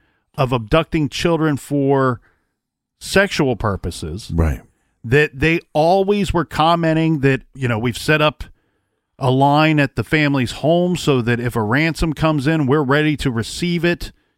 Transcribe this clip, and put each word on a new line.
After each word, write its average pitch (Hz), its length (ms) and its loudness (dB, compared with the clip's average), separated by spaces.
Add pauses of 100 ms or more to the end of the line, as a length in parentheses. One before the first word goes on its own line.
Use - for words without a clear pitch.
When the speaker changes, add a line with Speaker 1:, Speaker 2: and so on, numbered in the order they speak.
(360)
Speaker 1:
of 135 160 -2
abducting 147 560 0
children 160 480 0
for 135 640 0 (800)
sexual 170 560 0
purposes, 90 760 -6
Speaker 2:
Right. 80 280 0 (420)
Speaker 1:
that 135 360 0
they 160 200 0 (140)
always 190 600 0
were 170 120 0
commenting 160 720 2
that, 135 240 2 (100)
you 135 140 -4
know, 117 120 -2
"We've 120 180 -2
set 151 240 0
up 151 220 0 (760)
a 131 100 0
line 143 500 4
at 139 160 0
the 113 80 -2
family's 143 500 0
home 175 420 0
so 135 260 0
that 117 180 0
if 120 160 -4
a 117 60 -2
ransom 143 520 -2
comes 151 340 0
in, 160 180 2
we're 139 160 2
ready 147 360 0
to - 120 -4
receive 160 560 -4
it, 175 260 -4 (260)